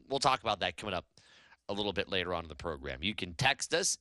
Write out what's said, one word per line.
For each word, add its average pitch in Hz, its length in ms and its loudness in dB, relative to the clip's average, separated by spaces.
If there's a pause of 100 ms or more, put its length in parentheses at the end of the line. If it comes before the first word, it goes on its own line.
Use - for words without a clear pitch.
we'll 135 100 0
talk 131 240 4
about 107 180 0
that 90 160 0
coming 104 180 -4
up 82 120 -4 (640)
a 101 40 -4
little 101 200 0
bit 90 180 0
later 92 240 0
on 85 100 -2
in 82 40 -14
the 78 60 -12
program. 69 480 -6
You 101 120 0
can 87 200 -6
text - 400 2
us 180 260 2